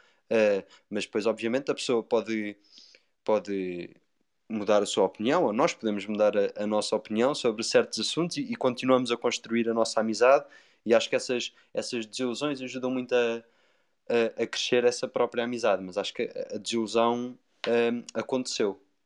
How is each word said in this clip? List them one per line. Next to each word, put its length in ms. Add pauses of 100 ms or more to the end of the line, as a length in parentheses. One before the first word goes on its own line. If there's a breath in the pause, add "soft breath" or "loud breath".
(300 soft breath)
Eh, 340 (260 soft breath)
mas 160
depois, 200
obviamente, 440
a 40
pessoa 280
pode, 540 (680 soft breath)
pode 680 (580)
mudar 340
a 40
sua 180
opinião, 400
ou 80
nós 220
podemos 320
mudar 300
a, 280
a 20
nossa 300
opinião 380
sobre 300
certos 360
assuntos 360
e, 60 (100)
e 40
continuamos 560
a 40
construir 520
a 60
nossa 260
amizade. 440 (420 soft breath)
E 80
acho 140
que 80
essas, 380 (180 soft breath)
essas 340
desilusões 540
ajudam 300
muito 240
a, 280 (640)
a, 340
a 40
crescer 380
essa 240
própria 360
amizade. 380
Mas 160
acho 160
que 100
a, 320
a 20
desilusão, 800 (280)
ehm, 360 (120)
aconteceu. 640 (260)